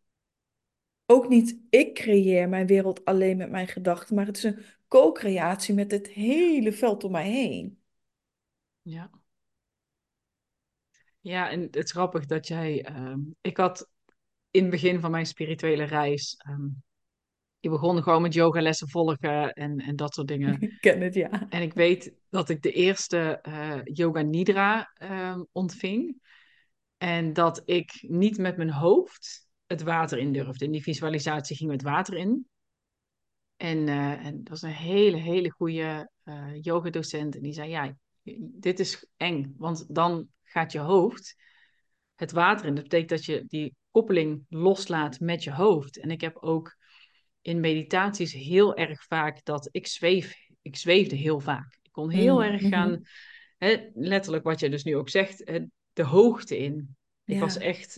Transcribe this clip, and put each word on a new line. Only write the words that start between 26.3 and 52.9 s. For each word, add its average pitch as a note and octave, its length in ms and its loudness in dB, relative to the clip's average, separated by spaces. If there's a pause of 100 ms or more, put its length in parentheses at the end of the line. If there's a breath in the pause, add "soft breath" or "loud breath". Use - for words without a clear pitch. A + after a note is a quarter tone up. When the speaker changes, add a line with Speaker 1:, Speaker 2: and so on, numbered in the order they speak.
Speaker 2:
En E3+ 360 -2
dat E3 320 2
ik F3 360 -2
niet G3 360 2
met F#3 200 -2
mijn D#3+ 140 -2
hoofd F3 760 2 (180)
het E3 160 -6
water D#3+ 360 -2
in C#3 160 -2
durfde. C3+ 320 -6
In D3+ 60 -4
die D3+ 120 -6
visualisatie D#3 720 -4
ging D3+ 160 -6
het C3+ 100 -4
water E3 360 -2
in. A3 300 -4 (1120)
En, D#3+ 300 -2
eh, C#3+ 380 -2
en D3 120 -10
dat C#3 120 -16
was E3 120 -14
een E3 80 -10
hele, E3+ 480 2
hele E3+ 340 0
goede, D#3+ 580 -6 (140)
eh, D3 380 -14
yogadocent. D#3+ 720 -4
En - 60 -14
die C#3+ 120 -8
zei, D#3 160 -10
"Ja, C#3+ 260 -6 (440)
dit F3+ 400 -4
is - 260 -6 (120)
eng, D3 400 -4
want D#3+ 380 -8
dan E3+ 320 0 (160)
gaat E3 280 -4
je D3+ 80 -6
hoofd F#3 560 2 (800)
het D#3 160 -10
water F3 340 2
in." C#3+ 100 -2
Dat C#3+ 80 -6
betekent E3 260 0
dat D#3+ 160 -4
je D#3 220 -4
die D3+ 280 -8 (160)
koppeling E3 580 2
loslaat E3+ 720 0
met E3+ 240 -4
je D3 80 -10
hoofd. D#3 480 0
En D#3+ 120 -8
ik E3 100 -6
heb E3 160 -6
ook D#3+ 380 -4 (640 soft breath)
in E3+ 180 -4
meditaties E3+ 720 -2
heel F3 420 2
erg D#3 280 -4
vaak D3+ 420 -4
dat D3 260 -6
ik - 160 -8
zweef, F3+ 480 0 (260)
ik - 140 -16
zweefde F3+ 400 4
heel D3 240 -2
vaak. C#3 420 -8
Ik - 100 -20
kon D#3 180 -8
heel A3+ 260 4
Speaker 1:
Mm, A#3+ 60 6
Speaker 2:
erg G3+ 200 0
Speaker 1:
mhm. G3 100 2
Speaker 2:
gaan, F3 300 2 (560 loud breath)